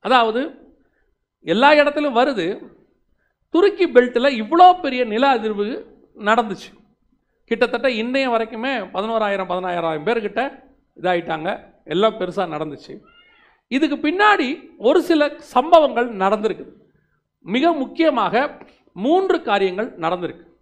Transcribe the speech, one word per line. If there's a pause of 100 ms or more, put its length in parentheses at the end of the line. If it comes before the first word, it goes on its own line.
அதாவது, (840)
எல்லா
இடத்துலயும்
வருது, (840)
துருக்கி
பெல்ட்ல
இவ்வளோ
பெரிய
நில
அதிர்வு (340)
நடந்துச்சு. (680)
கிட்டத்தட்ட
இன்னைய
வரைக்குமே
பதினோராயிரம்,
பதினாயிரம்
பேர்கிட்ட (420)
இதாயிட்டாங்க. (200)
எல்லாம்
பெருசா
நடந்துச்சு. (680)
இதுக்கு
பின்னாடி
ஒரு
சில
சம்பவங்கள்
நடந்திருக்கு. (760)
மிக
முக்கியமாக (340)
மூன்று
காரியங்கள்
நடந்திருக்கு. (160)